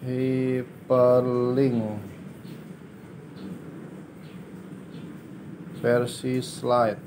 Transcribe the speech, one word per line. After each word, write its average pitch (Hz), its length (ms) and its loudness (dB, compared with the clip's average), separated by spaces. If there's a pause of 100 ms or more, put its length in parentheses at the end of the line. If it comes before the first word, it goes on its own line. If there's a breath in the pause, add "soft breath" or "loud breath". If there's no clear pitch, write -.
hyperlink 127 1900 4 (3750)
versi 123 560 2
slide. 120 680 2